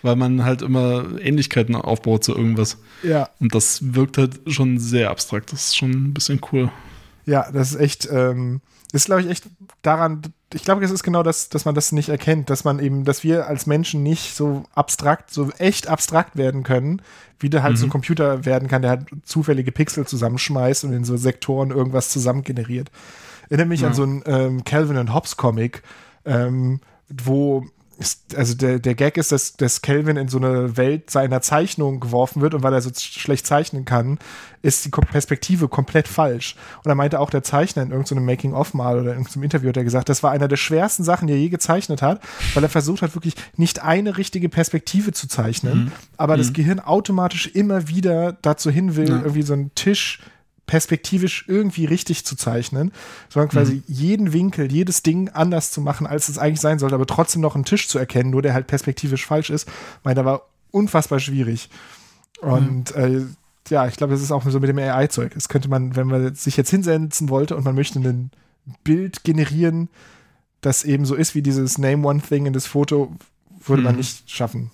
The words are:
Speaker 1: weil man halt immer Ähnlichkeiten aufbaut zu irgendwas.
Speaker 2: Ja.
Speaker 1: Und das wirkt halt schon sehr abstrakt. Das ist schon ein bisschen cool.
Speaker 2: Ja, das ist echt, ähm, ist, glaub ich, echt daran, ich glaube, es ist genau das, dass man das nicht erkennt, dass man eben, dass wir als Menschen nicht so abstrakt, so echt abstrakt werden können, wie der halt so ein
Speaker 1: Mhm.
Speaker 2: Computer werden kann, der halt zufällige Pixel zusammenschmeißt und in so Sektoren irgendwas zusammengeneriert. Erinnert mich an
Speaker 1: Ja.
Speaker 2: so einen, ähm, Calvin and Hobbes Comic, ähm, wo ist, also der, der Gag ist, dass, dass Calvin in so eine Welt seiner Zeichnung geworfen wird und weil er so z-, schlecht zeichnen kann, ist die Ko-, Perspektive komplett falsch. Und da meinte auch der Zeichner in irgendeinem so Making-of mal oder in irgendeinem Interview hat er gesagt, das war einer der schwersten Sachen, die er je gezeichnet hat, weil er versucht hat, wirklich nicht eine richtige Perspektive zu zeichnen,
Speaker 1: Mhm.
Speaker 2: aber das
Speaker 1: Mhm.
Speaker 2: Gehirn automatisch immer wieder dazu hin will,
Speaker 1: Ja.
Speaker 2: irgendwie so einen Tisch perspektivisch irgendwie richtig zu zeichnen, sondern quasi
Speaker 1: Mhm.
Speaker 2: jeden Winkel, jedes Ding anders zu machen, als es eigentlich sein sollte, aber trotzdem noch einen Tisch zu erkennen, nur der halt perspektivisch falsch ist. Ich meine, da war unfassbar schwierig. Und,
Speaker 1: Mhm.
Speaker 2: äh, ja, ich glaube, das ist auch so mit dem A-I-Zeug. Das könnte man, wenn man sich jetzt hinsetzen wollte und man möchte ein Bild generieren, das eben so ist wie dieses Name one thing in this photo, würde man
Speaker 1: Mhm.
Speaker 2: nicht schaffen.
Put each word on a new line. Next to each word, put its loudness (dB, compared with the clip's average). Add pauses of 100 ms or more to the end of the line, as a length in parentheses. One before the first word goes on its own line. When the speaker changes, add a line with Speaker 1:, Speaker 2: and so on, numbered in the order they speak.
Speaker 1:
weil 2
man 2
halt 0
immer 0 (160)
Ähnlichkeiten 2
aufbaut 0
zu 0
irgendwas. 0 (260)
Speaker 2:
Ja. 2 (100)
Speaker 1:
Und 0
das 0
wirkt 2
halt 2
schon 2
sehr 0
abstrakt. -6
Das -6
ist 0
schon 0
ein 0
bisschen 0 (120)
cool. 2 (560)
Speaker 2:
Ja, 2
das 0
ist -4
echt, 0
ähm, 0 (300)
ist, 2
glaub 4
ich, -2
echt -4 (380)
daran, 2 (300)
ich -8
glaube, 2
es 2
ist -2
genau 2
das, 0
dass -4
man 0
das 0
nicht 0
erkennt, 0
dass -2
man 2
eben, 0
dass 0
wir 2
als -4
Menschen 0
nicht -2
so -2 (100)
abstrakt, 0
so -2
echt 0
abstrakt 0
werden 0
können, 0 (400)
wie -2
der 2
halt 4
so 2
ein 0
Speaker 1:
Mhm. -4
Speaker 2:
Computer 0
werden 0
kann, 2
der 2
halt 0 (160)
zufällige 0
Pixel -2
zusammenschmeißt 0
und -2
in -2
so -2
Sektoren 0
irgendwas 0
zusammengeneriert. -2 (580)
Erinnert 2
mich 0
an 2
Speaker 1:
Ja. 0
Speaker 2:
so 2
einen, -2
ähm, 0
Calvin 0
and 0
Hobbes -4
Comic, -2 (440)
ähm, 0 (280)
wo 0 (340)
ist, -8
also 0
der, 0
der 0
Gag 2
ist, 0
dass, 0
dass 0
Calvin 2
in -2
so -2
eine 0
Welt 0
seiner 2
Zeichnung 0
geworfen 0
wird 2
und 0
weil 4
er 4
so -6
z-, -10
schlecht -4
zeichnen 0
kann, 0 (440)
ist 0
die -6
Ko-, 2
Perspektive 0
komplett 0
falsch. 0 (220)
Und -8
da 4
meinte 2
auch 0
der 0
Zeichner 0
in -4
irgendeinem -2
so 0
Making-of -2
mal 0
oder -2
in -6
irgendeinem -6
Interview 0
hat 0
er 0
gesagt, 0
das 0
war 4
einer 0
der 2
schwersten 0
Sachen, 0
die 2
er 2
je 0
gezeichnet -2
hat, 2 (340)
weil 4
er 2
versucht 0
hat, -2
wirklich -4 (220)
nicht 0
eine 0
richtige -4
Perspektive 0
zu -8
zeichnen, 0
Speaker 1:
Mhm. -6 (240)
Speaker 2:
aber 2
das 2
Speaker 1:
Mhm. -4
Speaker 2:
Gehirn 2
automatisch 0
immer 0
wieder 0
dazu 0
hin 2
will, 2
Speaker 1:
Ja. 2
Speaker 2:
irgendwie 0
so -2
einen -2
Tisch 0 (460)
perspektivisch 0
irgendwie 0
richtig -2
zu -8
zeichnen, -2 (360)
sondern 0
quasi 4
Speaker 1:
Mhm. -6
Speaker 2:
jeden 0
Winkel, 0
jedes 0
Ding 0
anders 0
zu -6
machen, -2
als -2
es -8
eigentlich 0
sein 2
sollte, 0
aber 2
trotzdem 0
noch 0
einen 0
Tisch 0
zu -2
erkennen, 0
nur 2
der 2
halt -2
perspektivisch -2
falsch 0
ist. -4
Ich -20
meine, 2
da 2
war 0 (280)
unfassbar 2
schwierig. -2 (720)
Und, 0
Speaker 1:
Mhm. 2
Speaker 2:
äh, 2 (500)
ja, 2
ich -6
glaube, 0
das 0
ist -4
auch 0
so 2
mit 2
dem 2
A-I-Zeug. 0
Das -8
könnte -2
man, 0
wenn 0
man 0
sich -2
jetzt 2
hinsetzen 0
wollte 0
und -4
man 0
möchte -2
ein -2 (540)
Bild 0
generieren, 0 (760)
das 0
eben 2
so 0
ist 0
wie 0
dieses 0
Name 2
one 2
thing 0
in 0
this -2
photo, 0 (520)
würde 4
man 4
Speaker 1:
Mhm. -2
Speaker 2:
nicht -8
schaffen. -6